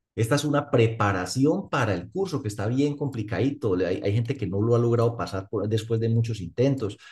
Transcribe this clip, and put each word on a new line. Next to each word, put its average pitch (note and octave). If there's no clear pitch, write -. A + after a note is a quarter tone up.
Esta A#2
es C#3+
una C#3+
preparación A2+
para A#2
el F2+
curso, F3
que -
está G2+
bien C#3+
complicadito. A2+
Le-, F#2
hay, F2+
hay G2+
gente A#2
que G2+
no G2
lo A#2
ha A2+
logrado A#2
pasar F#2
por, G#2
después A2+
de A2+
muchos A2+
intentos. A#2+